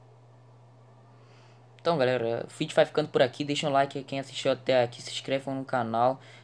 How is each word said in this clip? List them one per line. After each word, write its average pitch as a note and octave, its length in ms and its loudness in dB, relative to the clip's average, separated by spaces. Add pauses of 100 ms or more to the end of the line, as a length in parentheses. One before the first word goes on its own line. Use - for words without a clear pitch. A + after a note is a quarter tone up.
(1800)
Então, E3+ 180 2
galera, B2 480 0
o - 120 -18
vídeo D3+ 160 -4
vai D#3+ 100 6
ficando D3+ 240 -2
por D3 140 4
aqui. C3+ 220 -2
Deixa C#3+ 240 -2
um C#3 40 -2
like C#3 260 2
aí C3+ 60 -10
quem C#3 160 -8
assistiu - 320 -4
até B2+ 300 2
aqui. A#2+ 200 -4
Se - 80 -12
inscrevam C3+ 440 -4
no C3+ 100 -6
canal. A#2+ 560 0 (240)